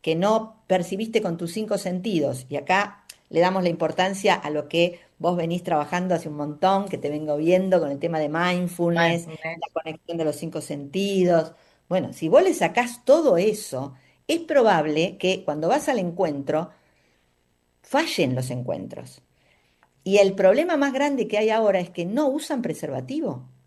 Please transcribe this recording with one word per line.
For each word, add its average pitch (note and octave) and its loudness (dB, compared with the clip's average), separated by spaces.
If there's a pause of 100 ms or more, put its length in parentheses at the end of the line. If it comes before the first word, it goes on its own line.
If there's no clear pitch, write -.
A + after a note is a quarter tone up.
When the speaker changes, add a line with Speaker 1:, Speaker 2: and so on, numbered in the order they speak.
Speaker 1:
que D#3+ 0
no A3 0
percibiste F#3+ 0
con E3+ -4
tus E3+ -6
cinco G#3+ -4
sentidos, F3+ -2
y D3 -6
acá - -2 (260)
le D#3+ 2
damos F#3 2
la F3 2
importancia F#3 0
a - -4
lo D3 -4
que E3+ 0 (180)
vos E3+ 0
venís E3+ -2
trabajando F3 0
hace D#3+ -4
un D3 -10
montón, F#3 0
que D#3+ -6
te C#3+ -4
vengo D3+ -4
viendo F3+ 4
con D3 -2
el C#3 -6
tema E3 -2
de D3+ -2
mindfulness, E3+ 0
Speaker 2:
Mindfulness. E3 -10
Speaker 1:
la - -10
conexión E3 -8
de D#3+ -2
los D3 -2
cinco D#3+ -8
sentidos. F3 0 (360)
Bueno, - -2
si D#3+ -6
vos C4+ 8
le F#4 2
sacás - -2
todo C#4 6
eso, E3+ -2 (320)
es E4 0
probable F3+ 2
que F#3 -2
cuando D3+ -2
vas D4 2
al B3 0
encuentro, E3 -2 (1120)
fallen G#3+ 0
los B2+ -4
encuentros. A#2+ -10 (840)
Y G3 4
el G3 6
problema C4 4
más C#4 2
grande C4+ 0
que G#3 -2
hay A3 2
ahora G#3 2
es F3 -6
que E3+ -6
no B3+ 0
usan C#4 -4
preservativo. D3+ -6 (180)